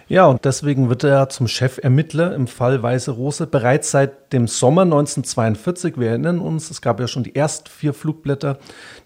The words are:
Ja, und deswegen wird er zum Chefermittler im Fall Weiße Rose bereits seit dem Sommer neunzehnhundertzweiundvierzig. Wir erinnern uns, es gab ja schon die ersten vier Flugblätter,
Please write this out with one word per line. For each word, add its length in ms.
Ja, 160
und 180
deswegen 460
wird 160
er 240
zum 180
Chefermittler 880
im 120
Fall 360
Weiße 280
Rose 360
bereits 420
seit 440
dem 160
Sommer 340
neunzehnhundertzweiundvierzig. 1160
Wir 120
erinnern 300
uns, 300
es 120
gab 180
ja 80
schon 160
die 100
ersten 360
vier 240
Flugblätter, 640